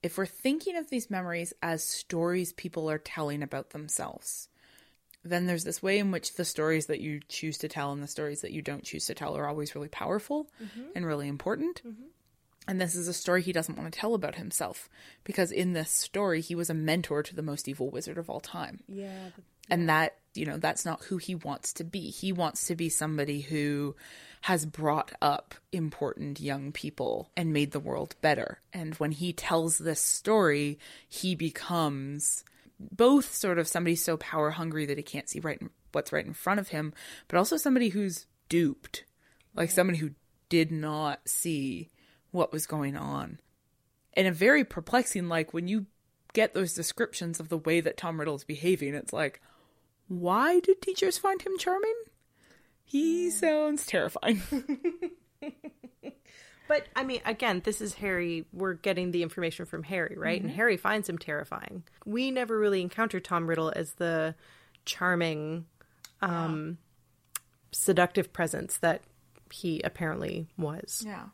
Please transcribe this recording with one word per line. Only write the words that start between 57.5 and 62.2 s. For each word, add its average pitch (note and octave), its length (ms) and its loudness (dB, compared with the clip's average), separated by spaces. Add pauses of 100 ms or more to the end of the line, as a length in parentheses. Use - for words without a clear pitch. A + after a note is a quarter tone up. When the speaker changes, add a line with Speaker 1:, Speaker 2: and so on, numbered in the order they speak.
Speaker 2:
this G#3 160 0
is G#3 140 -4
Harry. F3 580 -2
We're F#3 220 -2
getting F3+ 360 0
the E3+ 140 2
information E3+ 420 -4
from D#3+ 160 -8
Harry, E3+ 340 -2
right? E3 240 0
And F#3+ 100 -2
Speaker 1:
Mm-hmm. C#3+ 60 -6
Speaker 2:
Harry A3 200 6
finds G3+ 320 0
him E3+ 100 -4
terrifying. D3+ 640 -6 (240)
We A#3+ 240 0